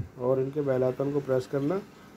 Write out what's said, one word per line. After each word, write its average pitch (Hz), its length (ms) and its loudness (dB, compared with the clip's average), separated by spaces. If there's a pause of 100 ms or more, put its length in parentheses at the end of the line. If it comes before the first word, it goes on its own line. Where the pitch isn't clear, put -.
(200)
और 131 200 2
इनके 139 220 -2
bell 131 220 2
आइकन 135 300 0
को 147 60 0
press 131 280 0
करना 147 340 -2 (360)